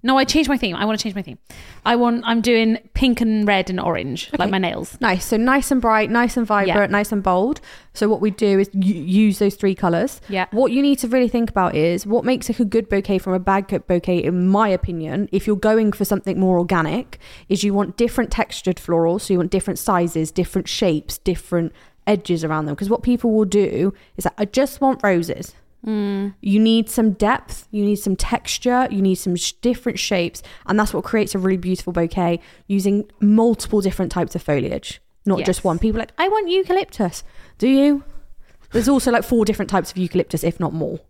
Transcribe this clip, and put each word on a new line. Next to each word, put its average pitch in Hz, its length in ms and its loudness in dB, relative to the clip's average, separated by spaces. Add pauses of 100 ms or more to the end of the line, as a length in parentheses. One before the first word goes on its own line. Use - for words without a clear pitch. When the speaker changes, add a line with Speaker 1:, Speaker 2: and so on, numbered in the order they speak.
Speaker 1:
No, 262 140 4
I 269 60 4
changed 285 240 0
my 277 80 2
theme. 190 180 -2
I 190 100 -4
wanna 220 140 -2
change 214 160 -6
my 196 80 -6
theme. 135 160 -14 (480)
I 233 80 2
want, 240 320 0
I'm 233 140 2
doing 226 360 4 (160)
pink 247 280 2
and 214 260 2
red 196 240 2
and 185 80 -4
orange, 165 540 -4
like 294 80 -4
Speaker 2:
Okay. 196 100 0
Speaker 1:
my 196 80 0
nails. - 420 -6
Speaker 2:
Nice. 185 240 0
So - 120 0
nice 254 340 2
and 262 100 2
bright, 220 300 2
nice 240 260 2
and 240 80 0
vibrant, 202 320 2
Speaker 1:
Yeah. 202 120 4
Speaker 2:
nice 202 240 0
and 208 100 -2
bold. 190 380 0 (340)
So 214 140 0
what 214 120 0
we 208 120 2
do 202 260 2
is 196 160 2
u-, 190 200 2
use 185 440 2
those 202 160 2
three 190 220 0
colours. 170 520 -2
Speaker 1:
Yeah. 190 220 -2
Speaker 2:
What 233 220 2
you 269 100 2
need 277 180 4
to 240 80 -4
really 247 200 2
think 233 220 -2
about 185 260 0
is 170 280 0
what 214 200 0
makes, 247 240 -2
like, 226 100 -4
a 247 60 2
good 214 240 0
bouquet 196 300 0
from 185 160 -2
a 185 40 2
bad 196 300 0
co-, 196 100 -2
bouquet, 180 460 0
in 180 240 0
my 202 220 4
opinion, 170 600 -4
if 202 160 -2
you're 214 80 2
going 214 380 2
for - 120 -2
something 196 360 -2
more 185 180 4
organic, 175 600 -2 (280)
is 196 140 -2
you 202 100 0
want 196 240 -2
different 233 360 0
textured - 460 -4
florals. 170 420 0
So - 140 -2
you 180 40 2
want 175 140 0
different 190 260 -2
sizes, 170 540 0
different 180 340 -2
shapes, - 520 -2
different 170 540 -4 (360)
edges 180 340 0
around 156 240 -4
them. 147 80 -4
'Cause 196 160 -6
what 233 140 -2
people 240 260 0
will 214 140 4
do 196 500 0 (220)
is - 80 -10
that, - 120 -2
"I 208 100 -2
just 269 340 -2
want 262 240 0
roses." 180 500 -2 (320)
Speaker 1:
Mm. 202 540 -4
Speaker 2:
You 202 200 2
need 220 280 4
some 220 240 2
depth, - 580 -2
you 208 140 -2
need 208 120 2
some 202 200 -2
texture, - 760 0
you 196 120 -2
need 190 140 2
some 180 200 -4
sh-, - 160 -4 (100)
different 240 360 -2
shapes, - 440 -4 (240)
and 208 120 -2
that's 208 160 0
what 175 100 -2
creates 208 300 -2
a 202 40 0
really 190 180 0
beautiful 180 360 -4
bouquet, 170 480 0 (280)
using 196 360 0 (160)
multiple 214 600 4
different 185 320 -2
types 175 220 -2
of 175 80 -6
foliage, - 580 -4 (260)
not 190 140 2
just 185 200 0
Speaker 1:
Yes. - 40 -16
Speaker 2:
one. 175 140 0
People 220 200 0
are 226 40 -4
like, - 160 -10
"I 349 100 2
want 415 200 0
eucalyptus." 359 760 -2 (340)
Do 240 100 2
you? 277 360 4 (680)
There's 226 160 2
also, 269 220 2
like, 233 140 2
four 226 200 2
different 202 260 -2
types 180 200 -2
of - 80 -10
eucalyptus, 175 460 -2
if 170 160 -2
not 165 120 -2
more. 160 380 -6